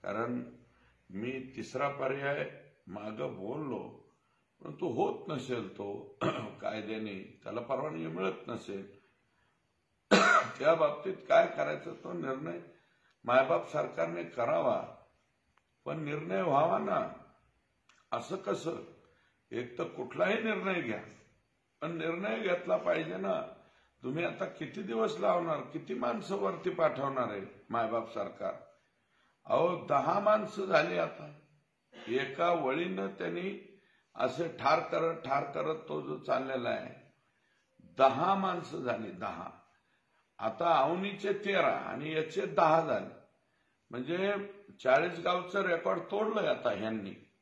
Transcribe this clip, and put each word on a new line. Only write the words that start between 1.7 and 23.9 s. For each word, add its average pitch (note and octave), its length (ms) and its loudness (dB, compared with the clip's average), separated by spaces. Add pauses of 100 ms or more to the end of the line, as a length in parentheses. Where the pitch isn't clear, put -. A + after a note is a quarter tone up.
पर्याय C#3 640 -2 (360)
मागं G#2+ 500 -6
बोललो, G#2+ 680 -8 (580)
परंतु - 260 -6
होत C#3+ 420 -2
नसेल B2 440 -4
तो - 500 -10
<clears throat> G#2 380 -2
कायद्याने, G#2+ 840 -6
त्याला G#2+ 160 -6
परवानगी D#3 460 -4
मिळत F#2+ 420 -4
नसेल, G2+ 500 -10 (1120)
<clears throat> - 480 6
त्या D3+ 160 6
बाबतीत D#3 400 0 (140)
काय E3 180 8
करायचं D3+ 480 -4 (100)
तो - 80 -8
निर्णय D#3+ 460 -4 (680)
मायबाप C3+ 440 4
सरकारने D3+ 560 -2
करावा, B2 680 0 (920)
पण D3+ 200 -4
निर्णय D#3+ 380 -4
व्हावा E3 360 4
ना. - 340 0 (1000)
असं A#2+ 240 -4
कसं, F#3+ 400 -4 (760)
एक A#2 280 -6
तर E3+ 60 -2
कुठलाही E3+ 580 -2
निर्णय F#3+ 400 -2
घ्या, A2 200 -4 (760)
पण E3+ 180 -4
निर्णय F3+ 420 -2
घेतला F3+ 360 2
पाहिजे E3 400 0
ना. F#2 260 0 (640)